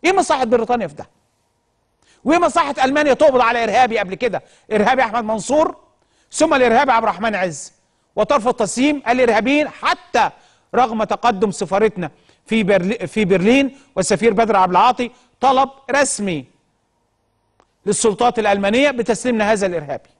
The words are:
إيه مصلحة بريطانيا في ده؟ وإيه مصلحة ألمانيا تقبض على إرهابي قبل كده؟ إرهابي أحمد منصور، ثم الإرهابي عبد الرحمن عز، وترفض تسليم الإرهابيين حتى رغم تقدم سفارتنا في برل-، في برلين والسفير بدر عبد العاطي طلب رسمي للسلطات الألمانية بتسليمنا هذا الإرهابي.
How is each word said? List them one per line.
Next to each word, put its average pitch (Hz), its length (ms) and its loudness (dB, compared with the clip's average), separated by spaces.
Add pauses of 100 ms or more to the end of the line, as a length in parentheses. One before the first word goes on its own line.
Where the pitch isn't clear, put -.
إيه 349 80 2
مصلحة 311 320 0
بريطانيا 233 420 0
في 147 80 -12
ده؟ - 140 -16 (1160)
وإيه 320 140 2
مصلحة 320 360 0 (100)
ألمانيا 285 300 2
تقبض 269 260 4
على 233 240 0
إرهابي 226 340 0
قبل 190 160 -6
كده؟ 196 280 -6 (300)
إرهابي 240 300 2
أحمد 226 220 -2
منصور، 233 520 -2 (560)
ثم 311 220 0
الإرهابي 254 380 4
عبد 226 120 2
الرحمن 208 300 -2
عز، 180 380 -6 (440)
وترفض 240 380 0
تسليم 262 540 -2
الإرهابيين 247 600 2
حتى 247 600 -2 (440)
رغم 220 300 0
تقدم 208 460 -2
سفارتنا 190 600 -2 (360)
في 220 160 0
برل-، 190 440 0
في 214 180 -2
برلين 220 520 2 (200)
والسفير 202 360 0
بدر 214 240 0
عبد 185 140 2
العاطي 233 400 2 (300)
طلب 262 300 2 (200)
رسمي 208 540 -2 (1400)
للسلطات 233 520 0
الألمانية 208 520 0
بتسليمنا 226 600 -2
هذا 202 140 -2
الإرهابي. 147 420 -8 (120)